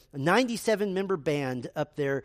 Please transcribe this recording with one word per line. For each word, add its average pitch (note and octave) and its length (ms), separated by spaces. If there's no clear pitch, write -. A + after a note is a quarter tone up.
ninety-seven G3+ 800
member F#3+ 240
band C#3 580
up D3+ 220
there, C#3 280